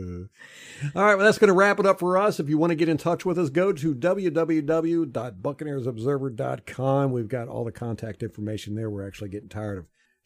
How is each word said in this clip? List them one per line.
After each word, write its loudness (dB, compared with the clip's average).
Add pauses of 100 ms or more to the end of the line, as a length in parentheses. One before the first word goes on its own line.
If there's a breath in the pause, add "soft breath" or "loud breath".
(960 loud breath)
All 2
right, 6
well, 4
that's 6
gonna 8
wrap 6
it 4
up 4
for 2
us. 0
If -4
you 2
wanna 4
get 2
in 2
touch -2
with 0
us, 0
go 2
to -2
w 0
w 0
w 0
dot -8
buccaneers -6
observer -2
dot -6
com. 0
We've -4
got -6
all -6
the -6
contact -8
information -8
there. -6
We're -8
actually -12
getting -12
tired -8
of -14 (400)